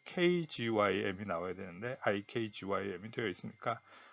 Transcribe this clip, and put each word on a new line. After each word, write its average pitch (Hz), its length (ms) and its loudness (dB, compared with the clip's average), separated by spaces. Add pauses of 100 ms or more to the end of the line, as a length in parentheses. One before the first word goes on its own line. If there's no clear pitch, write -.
케이 175 440 2
지와이 104 520 4
엠이 104 260 -2
나와야 90 280 -2
되는데 98 480 -8
아이케이 107 500 0
지와이 98 400 0
엠이 98 200 -8
되어 117 160 -2
있으니까, - 520 -4 (340)